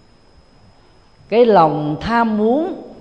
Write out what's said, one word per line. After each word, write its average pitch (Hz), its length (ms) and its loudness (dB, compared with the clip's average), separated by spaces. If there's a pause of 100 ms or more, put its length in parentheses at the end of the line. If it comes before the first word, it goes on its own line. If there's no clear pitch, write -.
(1300)
cái 233 160 4
lòng 151 560 2
tham 226 360 -2
muốn 262 440 -2 (200)